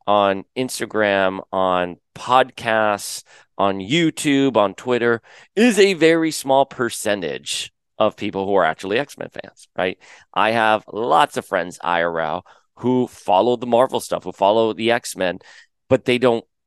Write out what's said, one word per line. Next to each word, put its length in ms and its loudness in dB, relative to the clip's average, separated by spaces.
on 400 2
Instagram, 840 0
on 460 -2
podcasts, 1080 0
on 220 0
YouTube, 760 0
on 180 2
Twitter 480 -2
is 240 2
a 160 4
very 380 2
small 340 0
percentage 1080 -6
of 180 0
people 300 -6
who 100 -2
are 80 4
actually 340 -2
X-Men 320 -8
fans, 380 -18
right? 180 -2
I 160 2
have 420 2
lots 440 0
of 100 -8
friends 360 -4
I 200 0
R 160 -2
L 260 -4
who 300 -2
follow 500 0
the 100 -8
Marvel 340 2
stuff, 240 -6
who 80 -12
follow 400 2
the 180 -2
X-Men, 480 -4
but 160 2
they 140 0
don't 260 0